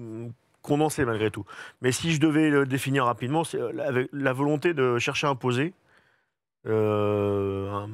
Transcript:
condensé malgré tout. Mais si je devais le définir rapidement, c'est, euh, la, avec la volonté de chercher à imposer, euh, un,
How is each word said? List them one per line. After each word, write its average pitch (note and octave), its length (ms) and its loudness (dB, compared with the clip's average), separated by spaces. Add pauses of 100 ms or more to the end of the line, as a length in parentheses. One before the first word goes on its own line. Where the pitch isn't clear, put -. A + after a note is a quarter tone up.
(640)
condensé D3 420 2
malgré G#2+ 240 2
tout. G2+ 160 -8 (360)
Mais B2+ 100 2
si E3 220 0
je D3+ 60 0
devais D#3 300 4
le C#3+ 160 4
définir C3+ 400 0
rapidement, B2+ 380 0
c'est, D3+ 160 -6
euh, A#2+ 140 -4
la, C3+ 140 -4
avec B2+ 240 0
la C3+ 220 0
volonté D3 400 0
de B2+ 240 2
chercher C#3 300 -2
à - 20 2
imposer, B2+ 440 -2 (960)
euh, G2+ 1040 0
un, G2+ 220 -8